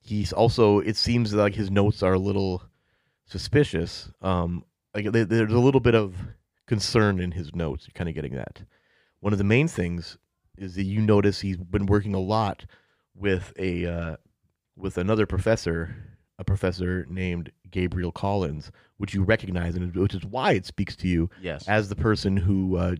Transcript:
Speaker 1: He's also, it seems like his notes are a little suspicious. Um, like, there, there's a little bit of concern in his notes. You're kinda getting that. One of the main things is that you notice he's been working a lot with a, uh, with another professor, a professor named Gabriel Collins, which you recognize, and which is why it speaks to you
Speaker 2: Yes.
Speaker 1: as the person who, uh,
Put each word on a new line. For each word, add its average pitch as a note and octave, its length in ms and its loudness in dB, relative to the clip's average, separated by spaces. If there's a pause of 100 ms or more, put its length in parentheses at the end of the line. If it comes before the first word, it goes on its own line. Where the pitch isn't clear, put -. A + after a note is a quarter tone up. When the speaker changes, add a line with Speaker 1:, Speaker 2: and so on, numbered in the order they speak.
Speaker 1:
He's G#2 320 -4
also, G#2+ 460 6
it G2+ 180 0
seems A#2+ 380 0
like G2+ 220 2
his G2+ 140 -2
notes G2+ 320 2
are F#2 120 4
a F#2 40 4
little G2 440 -2 (640)
suspicious. - 840 -2 (120)
Um, F2 420 -2 (300)
like, G#2 180 -4
there, A2+ 140 4
there's A2 260 2
a A#2+ 60 4
little C3 220 6
bit A#2 140 4
of G#2 200 2 (520)
concern G#2 540 2
in F2+ 120 -4
his D#2+ 220 -8
notes. D#2+ 320 -4
You're - 80 -20
kinda E2+ 180 -6
getting C#2 220 -8
that. - 280 -12 (580)
One G#2 120 0
of G2+ 60 2
the G2 60 0
main B2 240 4
things F2 480 -6 (420)
is F#2 160 -12
that G2 100 -4
you G2+ 160 -2
notice G#2 400 4
he's F#2+ 160 -4
been F#2 300 -4
working G2+ 280 2
a F#2+ 60 -2
lot G#2 460 -2 (480)
with F#2+ 440 -2
a, F2 280 -2
uh, E2+ 300 -6 (600)
with F#2+ 220 -6
another G#2 280 2
professor, F2+ 680 -2 (440)
a F#2+ 60 -10
professor F2+ 640 -2
named F2 420 -4 (200)
Gabriel F2 420 -2
Collins, F2+ 580 -4 (260)
which G2+ 180 -6
you G2 80 2
recognize, F2 540 0
and F2+ 180 -4
which G2 200 0
is F2+ 100 -8
why B2+ 280 0
it F#2+ 140 0
speaks - 300 -6
to F#2 120 -4
you E2+ 220 2 (100)
Speaker 2:
Yes. E2+ 280 -10
Speaker 1:
as G#2 200 0
the G2+ 80 -6
person G2+ 400 0
who, F#2+ 400 0
uh, F2+ 240 0